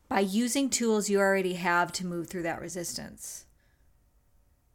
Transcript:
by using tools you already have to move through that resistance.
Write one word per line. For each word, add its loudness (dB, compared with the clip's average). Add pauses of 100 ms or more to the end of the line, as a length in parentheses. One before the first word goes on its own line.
by 2
using 2
tools 2
you 4
already 2
have 2
to -6
move -6
through -6
that -4
resistance. -10 (1300)